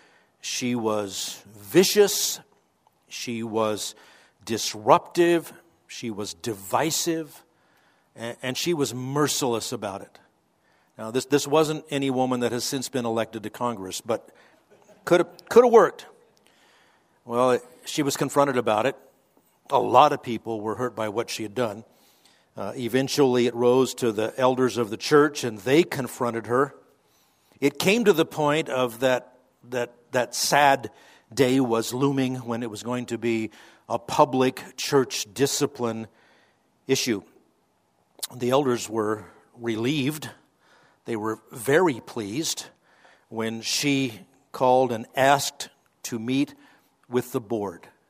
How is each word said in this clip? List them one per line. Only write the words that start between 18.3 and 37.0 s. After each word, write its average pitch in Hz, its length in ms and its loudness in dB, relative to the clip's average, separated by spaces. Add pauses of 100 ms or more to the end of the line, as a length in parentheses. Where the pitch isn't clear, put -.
about 110 300 2
it. 135 100 -2 (760)
A 135 100 2
lot 131 340 8
of 135 100 -4
people 113 380 -6
were 107 140 -4
hurt 120 200 -6
by 110 140 -4
what 110 200 -4
she - 140 -8
had 104 100 -10
done. 113 300 -4 (760)
Uh, 104 200 -6
eventually, 127 680 2
it 117 60 -2
rose 123 400 2
to 117 200 -2
the 110 240 -4
elders 127 400 2
of 113 120 -2
the 107 60 -8
church, 147 480 2
and 113 160 -6
they 131 240 4
confronted 120 640 -6
her. 131 260 0 (840)
It 139 180 0
came 208 280 2
to 202 80 8
the 160 100 2
point 156 460 0
of 123 320 -2
that, 127 320 0 (380)
that, 120 200 -4 (220)
that 123 200 -2
sad 139 560 2 (440)
day 131 260 4
was 113 340 0
looming 135 420 -2
when 120 280 -8
it 120 60 -8
was 101 120 -12
going 123 260 -8
to 113 100 -6
be 113 340 -2 (380)
a 113 100 -2
public 131 640 2 (140)
church - 560 0
discipline 117 760 -2 (800)
issue. 131 360 0 (1080)